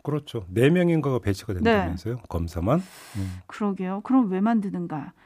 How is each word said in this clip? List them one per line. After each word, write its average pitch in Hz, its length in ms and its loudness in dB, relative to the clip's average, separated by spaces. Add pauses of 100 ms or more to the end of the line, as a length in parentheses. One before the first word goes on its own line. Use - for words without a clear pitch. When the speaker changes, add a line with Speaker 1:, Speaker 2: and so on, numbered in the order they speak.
Speaker 1:
그렇죠. 143 440 -6
네 113 220 4
명인가가 160 500 2
배치가 - 340 -2
Speaker 2:
네. 90 80 -4
Speaker 1:
된다면서요? 175 580 0 (100)
검사만? 87 520 0 (360)
음. 95 200 -6 (100)
Speaker 2:
그러게요. 190 580 -4
그럼 254 260 4
왜 185 80 0
만드는가? 180 720 0 (140)